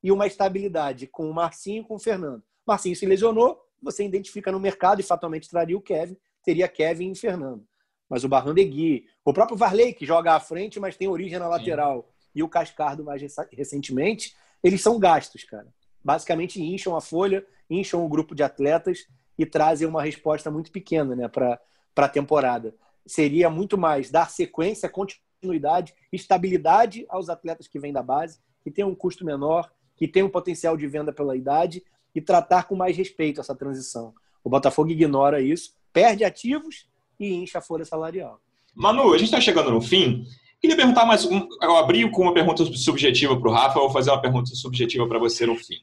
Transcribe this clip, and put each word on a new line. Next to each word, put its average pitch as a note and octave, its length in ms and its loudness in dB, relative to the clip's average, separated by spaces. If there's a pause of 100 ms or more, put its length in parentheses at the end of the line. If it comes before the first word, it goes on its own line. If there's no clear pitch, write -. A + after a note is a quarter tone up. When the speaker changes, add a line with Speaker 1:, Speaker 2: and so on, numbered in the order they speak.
Speaker 1:
e F#3 100 2
uma G3 140 2
estabilidade F#3 800 -4
com D#3 220 -10
o D#3 60 -8
Marcinho E3+ 480 -6
e - 20 -14
com A3 120 -12
o F#3+ 40 -14
Fernando. E3 420 -6 (240)
Marcinho F#3+ 280 0
se F#3+ 120 -6
lesionou, A3 540 2 (200)
você - 240 -6
identifica G3 460 -6
no F#3+ 80 -4
mercado G3 420 0
e F#3+ 40 -4
fatalmente E3 440 -6
traria E3+ 280 -4
o G#3 40 -6
Kevin, F3 360 -6 (280)
teria F3 220 0
Kevin E3+ 460 -4
e F#3 40 -12
Fernando. C#3+ 500 -8 (420)
Mas B2 160 -6
o C3+ 40 -2
Barrandegui, D3 800 0 (180)
o C#3+ 80 2
próprio A3 240 2
Varley, A3 360 2
que - 140 -14
joga E3 280 4
à D3+ 60 2
frente, G3 400 -10
mas F#3+ 160 -8
tem F#3+ 120 -6
origem F3+ 300 -6
na F3 60 -8
Speaker 2:
Sim. E3+ 60 -4
Speaker 1:
lateral, D3 580 -4 (260)
e D3 80 -4
o D#3+ 60 -4
Cascardo D3+ 560 -4
mais C#3+ 160 -12
resa-, C#3+ 320 -12
recentemente, C#3+ 840 -6 (280)
eles F#3 180 4
são A#3 180 2
gastos, E3+ 460 2
cara. G#2 240 -18 (340)
Basicamente E3 600 -4
incham F3 340 -6
a D#3 40 -2
folha, F#3+ 460 -2 (220)
incham F3 360 -4
o D#3+ 40 -6
grupo D3+ 260 -4
de D3 80 -2
atletas D#3 640 -2 (300)
e D#3+ 80 0
trazem D#3 420 0
uma D#3+ 160 -4
resposta D3+ 480 -4
muito D3+ 220 -10
pequena, D#3 420 -2
né, B2 140 -6
pra, B2 320 -2 (340)
pra C#3 140 4
temporada. C3 680 0 (320)
Seria D#3+ 440 2
muito F#3+ 260 -4
mais D3 340 0
dar E3 200 2
sequência, F3 580 -4
continuidade, F3 1040 -4 (180)
estabilidade F#3 960 2
aos F3+ 200 -8
atletas E3 400 -10
que - 100 -12
vêm C#3+ 140 -10
da C#3 100 -4
base, D3 380 -4 (220)
que D3+ 80 -10
tem G3 140 -4
um F#3+ 100 -2
custo F#3 300 -8
menor, D#3 460 -2 (260)
que D#3+ 120 -2
tem F#3+ 140 2
um G3 80 0
potencial E3+ 460 -2
de D3+ 100 -6
venda D3 260 -6
pela C#3+ 240 -4
idade, D#3 480 -2 (300)
e D#3+ 80 -4
tratar F3+ 420 4
com - 100 -6
mais F3+ 220 0
respeito D#3 440 -4
essa C3+ 140 -8
transição. C3 600 -12 (280)
O - 60 -6
Botafogo C3+ 420 2
ignora C#3+ 520 2
isso, D3 320 -2 (180)
perde G#3+ 320 4
ativos D4 640 -6 (320)
e G3+ 140 -4
incha F3+ 240 -8
a E3 40 -8
folha D#3+ 220 -8
salarial. D#3+ 560 -10 (340)
Speaker 2:
Manu, A3+ 380 4
a A#2+ 60 6
gente A2+ 120 2
tá A#3+ 100 2
chegando D#3+ 300 4
no A2+ 100 2
fim. D#3+ 440 2 (360)
Queria D#4+ 140 4
perguntar B3 300 6
mais A3+ 200 4
um, F#3+ 220 0 (160)
eu E3+ 140 6
abri F3+ 340 4
com F#3 120 2
uma F3 120 4
pergunta D#3+ 300 4
subjetiva C3+ 760 2
pro A#2+ 120 2
Rafa, C3 280 4
eu C#3+ 40 4
vou C#3 100 2
fazer C3+ 180 2
uma F#3 120 2
pergunta B2+ 320 0
subjetiva B2 520 -2
pra A2+ 120 -2
você A#2 280 0
no A#2 80 0
fim. - 280 -14